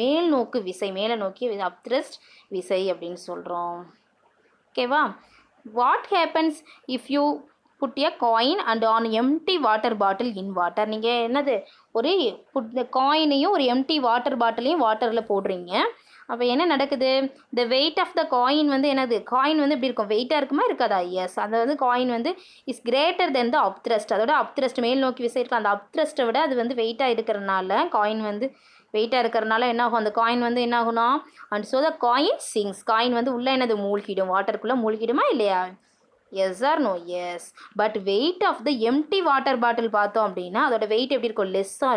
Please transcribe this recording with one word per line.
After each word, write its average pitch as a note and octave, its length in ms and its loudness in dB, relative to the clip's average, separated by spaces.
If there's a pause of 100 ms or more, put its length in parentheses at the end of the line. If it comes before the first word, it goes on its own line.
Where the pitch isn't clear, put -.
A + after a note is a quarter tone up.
மேல் D#4 320 2
நோக்கு A3+ 340 0
விசை, F#3+ 220 -6 (100)
மேலே A3+ 240 0
நோக்கி F#3+ 240 -6
இது G3+ 220 -4
அப்த்ரஸ்ட் B3+ 480 -6 (400)
விசை F#3 240 -2 (100)
அப்படின்னு F3 380 -10
சொல்றோம். F3 500 -8 (920)
ஓகேவா? C4 320 0 (760)
What E4+ 220 4 (120)
happens D#4+ 400 2 (400)
if B3 180 -6
you C#4+ 100 2 (600)
put B3+ 120 -4 (140)
a - 20 0 (120)
coin A#3+ 340 2 (140)
and A3+ 120 0 (120)
an A3+ 100 2 (160)
empty D#4 340 0 (120)
water A3 260 2 (100)
bottle G3 260 0 (120)
in F#3+ 80 -8 (100)
water? F3 340 -2
நீங்க A3 160 -2 (200)
என்னது, C#4 260 0 (440)
ஒரு C#4 140 2 (420)
put B3+ 120 -2 (120)
the B3 60 -2 (120)
காயினையும் D4 600 2
ஒரு C#4+ 80 2 (100)
எம்ப்டி C4+ 220 0 (100)
வாட்டர் A#3 360 0
பாட்டிலையும் A#3+ 420 0
வாட்டர்ல A3 460 0
போடுறீங்க. F#3+ 420 -2 (600)
அப்ப A#3 80 -6 (120)
என்ன D4+ 200 2
நடக்குது? C4+ 380 0 (500)
The B3 120 2
weight D4+ 320 2
of E4 140 -4
the D#4+ 160 2
coin C#4+ 400 4
வந்து C#4 180 2
என்னது? B3+ 260 0 (140)
காயின் C#4+ 320 2
வந்து C#4+ 140 2
எப்படி B3 120 0
இருக்கும்? A3 220 -2
வெயிட்டா B3+ 300 2
இருக்குமா, D4 280 0
இருக்காதா? G#3+ 300 0 (160)
Yes. F#3 180 -4 (120)
அந்த A3 180 -2
வந்து C#4+ 220 -2
காயின் B3 300 2
வந்து B3 160 -2 (400)
is - 80 -14 (100)
greater E4 480 2
than A#3+ 180 2
the - 140 4
upthrust. G#3+ 480 -2
அதோட A#3 240 2
அப்த்ரஸ்ட், B3 460 -2
மேல் C4+ 180 2
நோக்கி B3 220 -2
விசை B3 140 -2
இருக்கு, A#3+ 200 -2
அந்த G#3 160 2
அப்த்ரஸ்ட்டை D4+ 520 -2
விட C4+ 180 2
அது C4 140 -2
வந்து A#3+ 200 -4
வெயிட்டா A#3 340 0
இருக்கிறனால, G3+ 680 0 (160)
காயின் G#3+ 320 0
வந்து G#3 180 -4 (460)
வெயிட்டா A#3 280 2
இருக்கிறனால A3+ 480 0
என்ன A#3 140 0
ஆகும்? A#3 160 0
அந்த G#3+ 180 0
காயின் A#3+ 300 2
வந்து A#3+ 160 0
என்ன A#3+ 160 0
ஆகும்னா, A#3 260 0 (480)
and G#3+ 160 -4
so C4 140 2
the - 180 0
coin C#4 320 2 (160)
sinks. G3+ 300 -4 (100)
காயின் A#3 260 2
வந்து A#3+ 200 0
உள்ள A#3+ 180 -2
என்னது? B3 300 0
மூழ்கிடும், G3+ 500 -2
வாட்டருக்குள்ள G#3 480 -2
மூழ்கிடுமா A3 500 0
இல்லையா? G3 300 2 (760)
Yes F#3+ 300 -2
or D#4+ 160 2
no? G3+ 80 0 (220)
Yes. F3 280 -6 (380)
But G#3+ 140 2 (140)
weight C4 320 2 (100)
of - 60 -2 (100)
the D4 60 2 (180)
empty D4+ 280 2 (100)
water C4+ 260 2 (100)
bottle A#3 320 2
பார்த்தோம் G#3 320 2
அப்படின்னா, F#3 400 -4
அதோட A3 240 0
வெயிட் B3+ 240 0
எப்படி A#3 140 -2
இருக்கும்? G3+ 260 -2
லெஸ்ஸா G3 400 -2